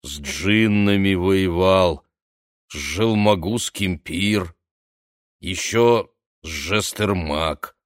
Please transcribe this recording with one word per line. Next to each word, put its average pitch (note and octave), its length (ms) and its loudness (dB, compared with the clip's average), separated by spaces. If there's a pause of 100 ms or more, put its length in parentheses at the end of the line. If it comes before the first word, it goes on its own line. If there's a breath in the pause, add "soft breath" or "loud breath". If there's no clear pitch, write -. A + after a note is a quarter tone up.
С D2 160 -12
джиннами G2+ 920 2
воевал, F#2 920 2 (640)
с - 80 -14
Желмогузским G2 1200 0
пир, F#2+ 560 -2 (880)
еще A2+ 760 0 (300)
с - 20 -14
Жестермак. D#2+ 1400 -4